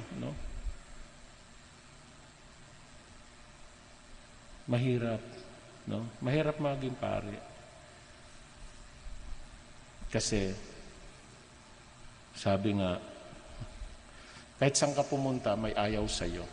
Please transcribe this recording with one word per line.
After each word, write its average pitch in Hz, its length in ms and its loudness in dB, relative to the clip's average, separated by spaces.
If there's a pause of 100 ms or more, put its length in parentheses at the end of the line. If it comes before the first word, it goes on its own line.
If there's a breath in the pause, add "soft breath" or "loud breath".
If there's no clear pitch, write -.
(180)
no? 123 160 -2 (4000)
Mahirap, 120 560 4 (720)
no? 113 160 -2 (160)
Mahirap 151 320 6
maging 135 400 0
pari. 101 400 0 (2750)
Kasi, 104 400 4 (1800)
sabi 101 480 6
nga, 90 160 4 (1600 loud breath)
kahit 139 180 8
saan 143 160 8
ka 139 80 6
pumunta, 131 560 4
may 107 160 2
ayaw 104 320 4
sa'yo, 85 460 0